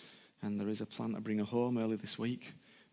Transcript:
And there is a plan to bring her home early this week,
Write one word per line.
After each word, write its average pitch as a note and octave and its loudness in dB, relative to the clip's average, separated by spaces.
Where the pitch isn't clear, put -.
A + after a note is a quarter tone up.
And G#2 0
there G2+ 2
is G#2+ 0
a G#2+ -4
plan A2+ -4
to A2+ -4
bring A2 2
her G#2 4
home A#2+ 2
early A2 2
this - -4
week, A#2+ -2